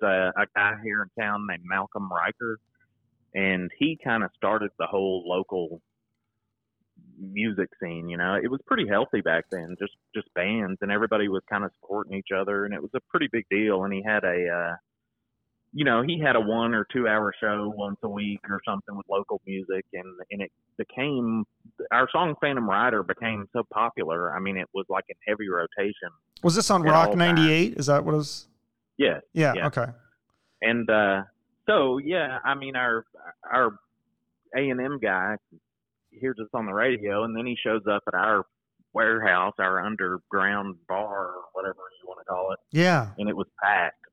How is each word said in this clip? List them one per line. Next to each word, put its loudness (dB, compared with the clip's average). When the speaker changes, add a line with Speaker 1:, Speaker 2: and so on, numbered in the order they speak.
Speaker 1:
a, 2
a 0
guy 2
here -2
in -8
town -4
named -8
Malcolm -4
Riker, -4
and 0
he 0
kinda -2
started 0
the -2
whole 0
local -4
music -4
scene, -8
you -6
know. 0
It 0
was -4
pretty 0
healthy 0
back 0
then, -6
just, -6
just -8
bands, -2
and -2
everybody 2
was -2
kinda -2
supporting -8
each -8
other, 0
and -6
it -6
was -10
a -2
pretty 0
big -2
deal. 2
And -4
he -4
had 2
a, 0
uh, -2
you 0
know, 6
he -2
had 4
a 6
one 2
or 2
two 0
hour 2
show -2
once -6
a -6
week -6
or -4
something -6
with -12
local -2
music, -6
and, -10
and -8
it -8
became, -2
our 4
song 2
Phantom 0
Rider 2
became -4
so -2
popular. -2
I -4
mean, -4
it -6
was, -4
like, -2
in -14
heavy -4
rotation -4
Speaker 2:
Was 4
this 2
on 4
Speaker 1:
at 6
Speaker 2:
Rock 8
Speaker 1:
all 2
times. 4
Speaker 2:
ninety-eight? 6
Is 0
that 4
what 2
it 2
was? -6
Speaker 1:
Yeah. 4
Speaker 2:
Yeah, 4
Speaker 1:
Yeah. 0
Speaker 2:
okay. -2
Speaker 1:
And, 2
uh, 4
so, 4
yeah, -2
I 0
mean, -6
our, 0
our 2
A 2
and -2
M -4
guy 0
hears -4
us -10
on -2
the -4
radio, 0
and -4
then -4
he -4
shows 0
up 0
at -2
our 2
warehouse, 4
our 2
underground -2
bar, -4
or -12
whatever -6
you -20
wanna -16
call -2
it. -6
Speaker 2:
Yeah. 4
Speaker 1:
And -2
it 0
was -4
packed. 2